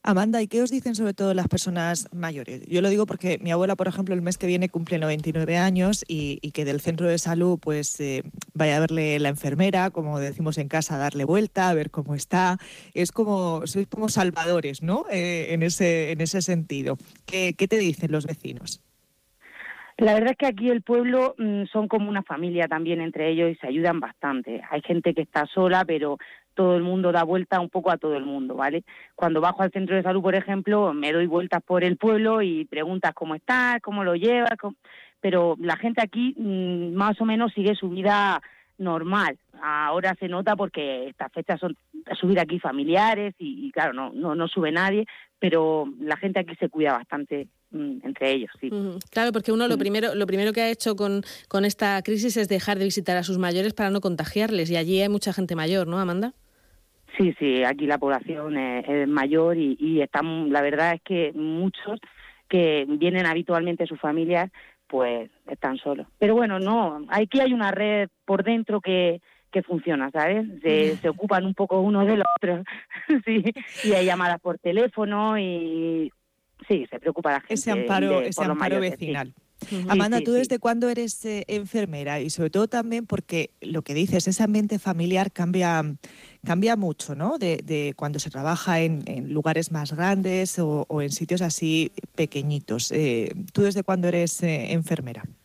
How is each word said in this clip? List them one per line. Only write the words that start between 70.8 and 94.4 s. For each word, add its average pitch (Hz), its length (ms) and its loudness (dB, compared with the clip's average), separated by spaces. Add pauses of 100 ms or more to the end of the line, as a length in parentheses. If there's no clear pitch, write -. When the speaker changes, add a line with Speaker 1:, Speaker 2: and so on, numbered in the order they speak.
Speaker 3:
Ujú. - 80 -6
Speaker 2:
se 170 80 0
ocupan 190 360 0
un 196 100 0
poco 190 260 2
unos 202 260 4
de 220 100 4
los 196 80 2 (120)
otros, 180 280 -2 (420)
<laughs> 285 180 2
sí, 220 180 2 (400)
y 214 100 4
hay 185 120 4
llamadas 180 340 2
por 175 200 -4
teléfono 214 800 0
y, 165 760 -2 (560)
sí, 160 220 0
se 123 100 -12
preocupa 160 320 -2
la 139 100 0
gente - 140 -6
Speaker 1:
Ese 220 160 -2
amparo, 190 500 0
Speaker 2:
de, 165 80 -2
Speaker 1:
ese 196 80 -6
Speaker 2:
por 156 100 0
los 151 60 0
Speaker 1:
amparo 151 220 0
Speaker 2:
mayores, 185 220 0
sí. 165 100 -8
Speaker 1:
vecinal. 135 260 -6 (400)
Speaker 3:
Ujú. 185 180 -2
Speaker 1:
Amanda, 214 280 4
Speaker 2:
Sí, - 20 0
sí, - 40 -6
Speaker 1:
¿tú 233 60 2
Speaker 2:
sí. 247 60 4
Speaker 1:
desde 247 220 0
cuándo 233 280 2
eres, 233 380 -4
eh, 208 240 -4
enfermera? 170 720 -4
Y 156 80 -4
sobre 160 200 0
todo 208 200 2
también 233 360 -2
porque 175 440 -2 (100)
lo 156 220 -4
que - 120 -6
dices, 170 320 2
ese 190 160 0
ambiente 208 380 2
familiar 185 540 0
cambia, 170 500 2 (600)
cambia 214 320 2
mucho, 165 360 -4
¿no? 202 240 -2
De, 175 200 0
de 147 400 -4
cuando 147 220 -4
se 151 100 -6
trabaja 165 500 0
en, 160 260 0
en 139 280 -6
lugares 160 400 0
más 147 200 -4
grandes 185 640 0
o, 151 280 0
o 151 140 -2
en 143 80 -2
sitios 175 320 -2
así 160 500 0 (240)
pequeñitos. 143 800 -2
Eh, 120 400 0 (180)
¿tú 202 120 2
desde 196 200 2
cuándo 180 240 0
eres, 170 360 0